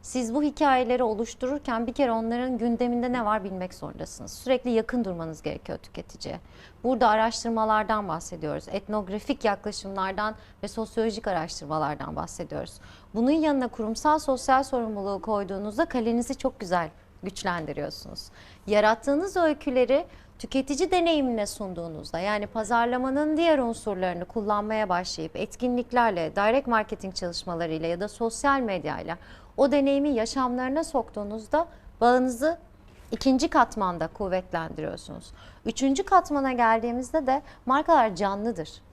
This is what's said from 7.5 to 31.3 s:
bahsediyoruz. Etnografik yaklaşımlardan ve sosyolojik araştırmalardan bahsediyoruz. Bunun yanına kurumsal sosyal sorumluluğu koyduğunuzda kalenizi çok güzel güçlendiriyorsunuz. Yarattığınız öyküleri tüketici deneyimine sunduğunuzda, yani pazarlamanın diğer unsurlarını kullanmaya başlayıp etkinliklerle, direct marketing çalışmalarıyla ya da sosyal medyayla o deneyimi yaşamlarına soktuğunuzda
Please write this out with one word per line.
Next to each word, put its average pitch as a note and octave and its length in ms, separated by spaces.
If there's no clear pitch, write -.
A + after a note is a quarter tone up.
bahsediyoruz. D#3 640
Etnografik G#3 760
yaklaşımlardan G3 920
ve G3+ 40
sosyolojik A3 600
araştırmalardan D#3 880
bahsediyoruz. - 580
Bunun A#3+ 160
yanına D4 360
kurumsal A3+ 520
sosyal C4 440
sorumluluğu G#3 580
koyduğunuzda G#3 640
kalenizi A#3+ 500
çok - 240
güzel F3 300
güçlendiriyorsunuz. E3+ 1080
Yarattığınız A3+ 680
öyküleri D4 680
tüketici C4+ 520
deneyimine D4 560
sunduğunuzda, E3+ 720
yani G#3 280
pazarlamanın B3 880
diğer D#4+ 220
unsurlarını F#3 680
kullanmaya G#3+ 640
başlayıp F3 460
etkinliklerle, A#3 1000
direct A3+ 320
marketing G#3+ 480
çalışmalarıyla E3 720
ya E3+ 120
da G#3 80
sosyal A#3+ 520
medyayla F3+ 580
o C4+ 140
deneyimi C#4 380
yaşamlarına B3+ 760
soktuğunuzda A3 840